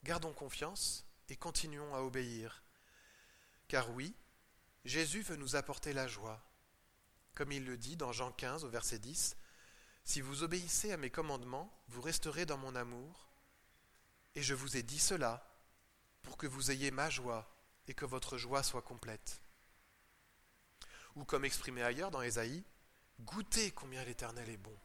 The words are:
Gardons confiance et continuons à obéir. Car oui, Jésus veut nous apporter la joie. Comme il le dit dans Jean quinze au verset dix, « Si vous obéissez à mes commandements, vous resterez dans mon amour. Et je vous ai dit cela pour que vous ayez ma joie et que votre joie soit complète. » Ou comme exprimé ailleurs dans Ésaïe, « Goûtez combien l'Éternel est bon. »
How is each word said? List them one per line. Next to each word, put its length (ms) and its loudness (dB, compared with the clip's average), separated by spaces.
Gardons 280 0
confiance 720 -2
et 80 -6
continuons 600 0
à 60 2
obéir. 600 -2
Car 240 4
oui, 240 -4
Jésus 380 2
veut 120 -2
nous 220 0
apporter 360 0
la 140 2
joie. 340 -6
Comme 160 0
il 140 -2
le 120 -4
dit 200 -4
dans 160 0
Jean 180 0
quinze 340 -2
au 40 -4
verset 320 0
dix, « 360 0
Si 160 2
vous 240 0
obéissez 480 2
à 40 2
mes 140 0
commandements, 680 -2
vous 120 -8
resterez 460 2
dans 100 2
mon 200 -4
amour. 500 -6
Et 60 -2
je 120 4
vous 220 0
ai 60 2
dit 180 0
cela 440 4
pour 140 -10
que 100 -4
vous 240 2
ayez 200 4
ma 200 2
joie 420 -2
et 60 -6
que 100 -4
votre 340 -2
joie 240 4
soit 200 2
complète. » 600 -8
Ou 80 -10
comme 200 4
exprimé 380 0
ailleurs 300 2
dans 100 0
Ésaïe, « 420 0
Goûtez 520 2
combien 320 -6
l'Éternel 440 -6
est 80 -4
bon. » 280 -12